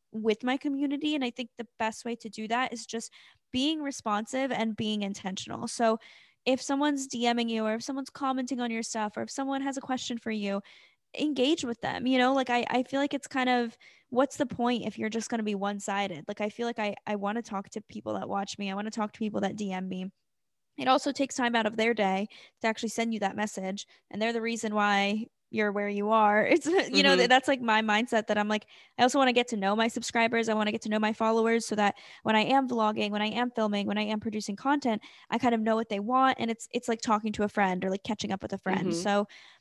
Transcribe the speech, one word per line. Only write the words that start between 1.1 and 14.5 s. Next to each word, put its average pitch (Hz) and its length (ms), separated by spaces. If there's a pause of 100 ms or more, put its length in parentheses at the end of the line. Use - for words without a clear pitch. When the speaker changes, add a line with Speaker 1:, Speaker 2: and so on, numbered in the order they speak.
Speaker 1:
And 269 80
I 240 60
think 240 280
the 233 100 (120)
best 220 240
way 240 140
to 220 120
do 214 200
that 247 240
is 226 120
just - 280 (400)
being 302 280
responsive 254 680
and 220 240
being 214 280
intentional. 196 640
So 226 320 (460)
if 254 160
someone's 277 460
D 240 240
Ming 240 160
you, 220 180
or 214 100
if 233 80
someone's 269 260
commenting 262 500
on 240 120
your 226 120
stuff, 214 320
or 226 60
if 226 100
someone 269 300
has 269 160
a 262 40
question 254 360
for 226 140
you, 202 300 (560)
engage 294 460
with 233 180
them. - 260
You 262 100
know, 254 160
like, 262 160
I, 240 200
I 254 140
feel 269 160
like 285 140
it's 277 140
kind 254 220
of, 240 280 (320)
what's 262 280
the 294 100
point 240 380